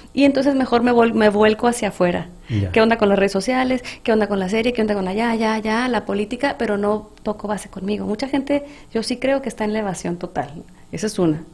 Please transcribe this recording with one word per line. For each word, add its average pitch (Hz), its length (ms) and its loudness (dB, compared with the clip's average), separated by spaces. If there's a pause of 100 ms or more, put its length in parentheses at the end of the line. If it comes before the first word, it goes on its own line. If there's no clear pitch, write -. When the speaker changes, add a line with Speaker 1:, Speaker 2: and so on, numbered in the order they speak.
(120)
Speaker 1:
y 269 120 2
entonces 269 320 4
mejor 247 260 2
me 247 100 4
vol-, 233 220 4
me 214 160 6
vuelco 214 380 4
hacia 233 220 0
afuera. 175 400 0 (200)
Speaker 2:
Ya. 98 220 0
Speaker 1:
¿Qué 226 100 4
onda 226 160 4
con 208 120 4
las 202 100 4
redes 196 120 2
sociales? 254 520 0 (180)
¿Qué 233 100 0
onda 214 160 2
con 196 120 -2
la 185 100 -2
serie? 226 240 0
¿Qué 226 80 0
onda 208 140 0
con 190 120 -2
allá, 220 220 -2
allá, 226 240 0
allá? 220 340 -2
La 220 180 -2
política, 214 520 -2
pero 208 200 -2
no 208 320 -2 (120)
toco 208 260 -6
base 202 220 -6
conmigo. 196 380 -6
Mucha 214 200 -4
gente, 285 380 -2 (260)
yo 226 120 -2
sí 247 140 -4
creo 269 260 0
que 240 60 -6
está 214 160 -6
en 208 80 -2
la 220 60 -2
evasión 180 380 -4
total. 160 320 -6 (420)
Esa 180 140 -4
es 208 140 -4
una. 160 240 2 (100)